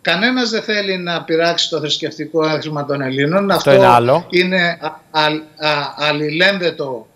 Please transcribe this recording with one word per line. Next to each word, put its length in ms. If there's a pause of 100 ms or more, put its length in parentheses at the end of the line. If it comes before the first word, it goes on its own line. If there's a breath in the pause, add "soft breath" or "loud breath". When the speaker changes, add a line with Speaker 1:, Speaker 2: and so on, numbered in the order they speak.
Speaker 1:
Κανένας 500
δεν 120
θέλει 360
να 260
πειράξει 460
το 100
θρησκευτικό 680
έθισμα 360
των 160
Ελλήνων. 500
Speaker 2:
Αυτό 200
Speaker 1:
Αυτό 120
Speaker 2:
είναι 120
άλλο. 360
Speaker 1:
είναι 500
α-, 400
α-, 480
α-, 280
αλληλένδετο 1200